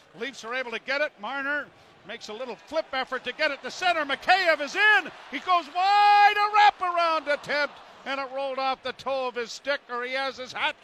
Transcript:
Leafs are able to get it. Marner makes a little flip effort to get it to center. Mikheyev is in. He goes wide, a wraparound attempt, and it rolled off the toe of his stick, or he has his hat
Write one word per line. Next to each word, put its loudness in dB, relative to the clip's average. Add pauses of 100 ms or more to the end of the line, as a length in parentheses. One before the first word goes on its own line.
(200)
Leafs -10
are -8
able -6
to -6
get -4
it. -2
Marner -6 (420)
makes -14
a -12
little -10
flip -4
effort -4
to -6
get 0
it -8
to -10
center. 0
Mikheyev 2
is -6
in. 4 (200)
He -6
goes 0 (100)
wide, 6
a 2 (280)
wraparound 0
attempt, -4 (320)
and -6
it -8
rolled -6
off -2
the -6
toe -4
of -8
his -8
stick, -6 (100)
or -6
he -8
has -4
his -14
hat -4